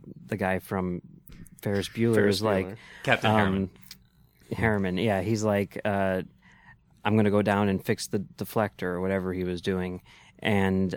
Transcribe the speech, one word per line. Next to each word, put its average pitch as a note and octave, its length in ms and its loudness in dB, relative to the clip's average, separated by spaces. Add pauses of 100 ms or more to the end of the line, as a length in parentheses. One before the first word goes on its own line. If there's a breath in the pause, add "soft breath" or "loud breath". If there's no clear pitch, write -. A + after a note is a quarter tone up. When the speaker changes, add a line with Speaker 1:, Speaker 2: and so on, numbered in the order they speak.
(280)
Speaker 1:
the G#2 100 -6
guy F#2+ 220 0
from F2+ 420 -4 (640)
Ferris G2+ 260 -2
Bueller A2+ 260 2
Speaker 2:
Ferris G2+ 220 4
Speaker 1:
is G2+ 60 -6
like, F#2+ 240 0
Speaker 2:
Bueller. G#2 100 -12 (260 loud breath)
Speaker 3:
Captain A2+ 280 4
Speaker 1:
um, A2 60 6
Speaker 3:
Harriman. G2 320 2 (880)
Speaker 1:
Harriman, G2 420 0
yeah. G2 240 0
He's G#2+ 220 -2
like, G2+ 400 0
uh, G2 380 0 (840 loud breath)
"I'm G#2+ 120 2
gonna G#2 160 4
go G#2 100 4
down G2+ 280 2
and F#2+ 140 0
fix - 240 -4
the A2 120 -4
deflector," - 640 -6
or F2+ 180 -4
whatever F#2 320 -2
he F#2 100 -4
was F2+ 180 -4
doing. F#2 400 -4 (420 loud breath)
And, E3+ 540 2